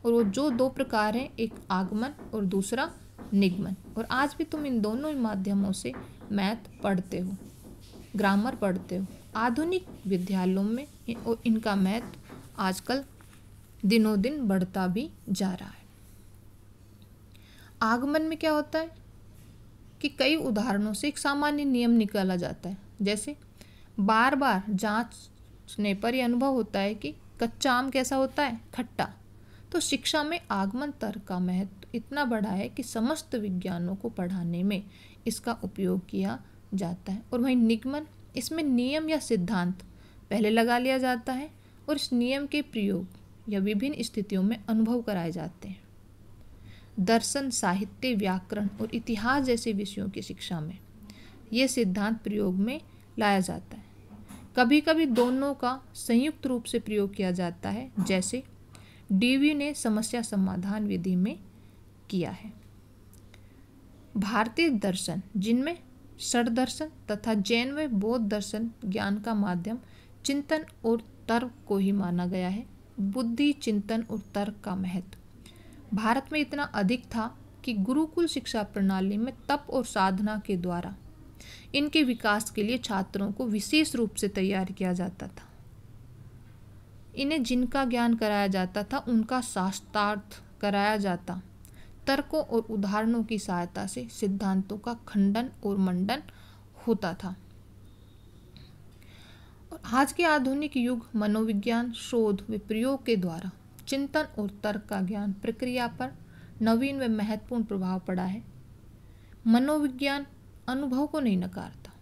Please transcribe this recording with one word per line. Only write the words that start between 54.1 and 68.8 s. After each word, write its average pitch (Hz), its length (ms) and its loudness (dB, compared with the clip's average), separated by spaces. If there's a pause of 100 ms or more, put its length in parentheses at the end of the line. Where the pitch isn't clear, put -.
कभी-कभी 302 500 6
दोनों 254 480 4
का 262 280 -2 (140)
संयुक्त 262 500 2
रूप 247 180 0
से - 160 -2
प्रयोग 202 340 0
किया 190 180 0
जाता 180 380 -2
है, 240 300 -6
जैसे 214 440 2 (680)
डीवी 269 420 6
ने 294 200 0
समस्या 226 480 0
समाधान 196 680 0
विधि 185 280 0
में 214 240 2 (720)
किया 175 220 0
है। 196 220 -12 (1600)
भारतीय 233 520 2
दर्शन, 190 520 0 (160)
जिनमें 247 420 2 (400)
षड 240 300 2
दर्शन 254 420 -2 (200)
तथा 214 220 -2
जैन 233 380 2
व 302 160 -2
बौद्ध 220 420 0
दर्शन 214 420 -2 (140)